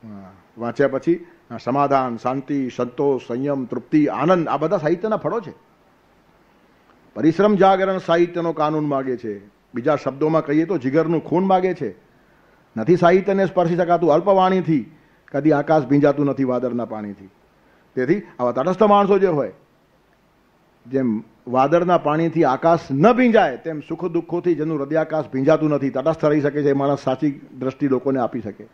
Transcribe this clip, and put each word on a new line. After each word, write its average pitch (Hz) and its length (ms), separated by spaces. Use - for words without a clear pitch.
હા, 98 280
વાંચ્યા 117 300
પછી, 165 380
હા, 117 60
સમાધાન, 131 600
શાંતિ, 135 600
સંતોષ, 127 520
સંયમ, 135 360
તૃપ્તિ, 147 420
આનંદ, 147 420
આ 123 80
બધા 160 200
સાહિત્યના 175 400
ફળો 190 240
છે. - 140
પરિશ્રમ 165 400
જાગરણ 190 440
સાહિત્યનો 170 540
કાનૂન 151 320
માગે 135 320
છે. 104 240
બીજા 139 220
શબ્દોમાં 156 480
કહીએ 151 200
તો, 175 140
જીગરનું 156 460
ખૂન 185 200
માગે 185 300
છે. 120 200
નથી 117 200
સાહિત્યને 190 500
સ્પર્શી 175 300
શકાતું 170 360
અલ્પવાણીથી, 185 840
કદી 151 200
આકાશ 156 300
ભીંજાતું 143 440
નથી 135 180
વાદળના 123 400
પાણીથી. 104 460
તેથી 151 280
આવા 123 140
તટસ્થ 170 300
માણસો 202 360
જે 190 80
હોય, 139 260
જેમ 123 380
વાદળના 160 500
પાણીથી 156 460
આકાશ 160 340
ન 156 220
ભીંજાય, 220 440
તેમ 156 240
સુખ 170 240
દુઃખોથી 170 500
જેનું 156 260
હૃદયાકાશ 156 500
ભીંજાતું 151 400
નથી, 139 200
તટસ્થ 147 340
રહી 151 160
શકે 143 220
છે, 143 80
એ - 20
માણસ 139 260
સાચી 139 420
દ્રષ્ટિ 131 300
લોકોને 131 320
આપી 117 200
શકે. 104 340